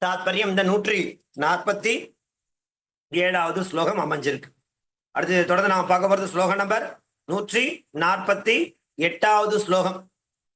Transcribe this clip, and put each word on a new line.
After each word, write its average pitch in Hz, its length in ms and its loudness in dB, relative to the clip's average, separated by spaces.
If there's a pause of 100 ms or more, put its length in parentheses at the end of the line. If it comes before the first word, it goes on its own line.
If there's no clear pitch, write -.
தாத்பரியம் 185 420 -2
இந்த 190 140 0
நூற்றி 190 640 -2 (160)
நாற்பத்தி 190 760 -2 (960)
ஏழாவது 175 560 0
ஸ்லோகம் 170 340 -2
அமைஞ்சிருக்கு. 147 560 -4 (560)
அடுத்து 170 340 0
தொடர்ந்து 190 280 2
நாம 180 140 0
பார்க்க 185 300 4
போறது 196 80 -6
ஸ்லோகம் 185 320 0
நம்பர் 202 440 -2 (240)
நூற்றி 208 680 -2
நாற்பத்தி 196 800 0 (200)
எட்டாவது 214 640 2
ஸ்லோகம். 185 520 0 (460)